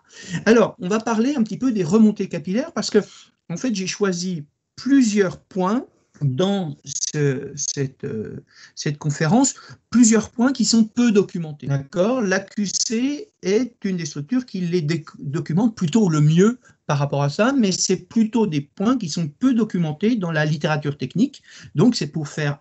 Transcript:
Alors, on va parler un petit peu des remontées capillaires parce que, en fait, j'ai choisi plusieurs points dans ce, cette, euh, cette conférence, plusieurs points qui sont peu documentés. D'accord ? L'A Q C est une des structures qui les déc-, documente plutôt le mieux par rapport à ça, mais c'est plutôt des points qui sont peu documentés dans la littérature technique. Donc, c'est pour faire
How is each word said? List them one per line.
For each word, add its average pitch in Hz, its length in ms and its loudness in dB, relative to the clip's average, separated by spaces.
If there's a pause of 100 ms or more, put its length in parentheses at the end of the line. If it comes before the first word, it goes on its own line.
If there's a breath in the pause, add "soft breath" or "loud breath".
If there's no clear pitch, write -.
(440 loud breath)
Alors, 208 360 6
on 180 80 -6
va 220 120 0
parler 233 340 0
un 254 80 0
petit 190 160 -4
peu 254 140 -2
des 190 120 -2
remontées 208 440 2
capillaires 185 440 -6
parce - 180 -6
que, 220 80 4 (520)
en 170 60 -8
fait, 247 180 -4
j'ai 190 120 -6
choisi 180 580 -4 (320)
plusieurs 214 600 2
points 202 480 -4 (360)
dans 165 640 -2
ce, 139 720 -4
cette, - 480 -6
euh, - 400 -10 (300 soft breath)
cette 147 240 -6
conférence, 160 560 0 (340 loud breath)
plusieurs 220 420 4
points 254 220 0
qui 220 140 -2
sont 226 180 4
peu 240 280 2
documentés. 170 540 -2
D'accord ? 175 540 0
L'A 196 200 0
Q 196 260 -6
C 254 680 -4 (100)
est 220 420 0
une 190 120 -2
des 165 80 -4
structures 165 400 -4
qui 190 160 -8
les 175 220 0
déc-, 151 360 -4
documente 170 560 -2
plutôt 190 360 2
le 156 100 2
mieux 175 380 4 (280 soft breath)
par 147 120 0
rapport 143 240 -2
à 143 80 0
ça, 226 220 0
mais 220 200 2
c'est 180 360 -2
plutôt 220 380 2
des 151 140 -2
points 226 380 -2
qui 185 100 -6
sont 160 200 -4
peu 254 260 0
documentés 208 600 0
dans 175 160 -4
la 151 120 0
littérature 151 540 -2
technique. 180 440 -2 (320 loud breath)
Donc, 220 220 4
c'est 147 120 -4
pour 151 200 -8
faire 143 320 -4